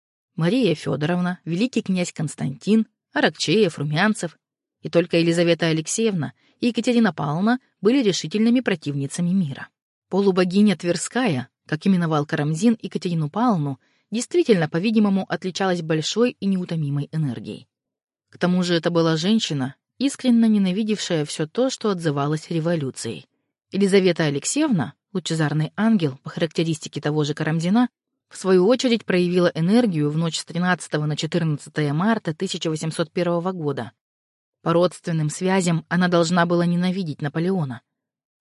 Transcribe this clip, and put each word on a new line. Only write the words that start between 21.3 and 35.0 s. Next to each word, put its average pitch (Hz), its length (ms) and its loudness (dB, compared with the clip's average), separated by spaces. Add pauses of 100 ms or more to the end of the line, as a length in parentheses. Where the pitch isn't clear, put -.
то, 262 220 -2
что - 200 -4
отзывалось 156 600 -2
революцией. 151 800 -4 (440)
Елизавета 185 540 2
Алексеевна, 156 680 0 (200)
лучезарный 156 640 -2
ангел 196 480 2
по 156 60 -12
характеристике 165 720 -4
того 151 220 0
же 147 100 -2
Карамзина, 165 560 0 (400)
в - 80 -20
свою 185 300 4
очередь 240 380 2
проявила 180 480 2
энергию 170 560 2
в 151 80 -2
ночь 165 220 -2
с - 60 -10
тринадцатого 170 600 -2
на 151 100 -2
четырнадцатое 156 800 -2
марта 185 400 0
тысяча 180 360 -6
восемьсот 156 420 -4
первого 175 400 -2
года. 143 400 -6 (720)
По 165 100 0
родственным 170 560 0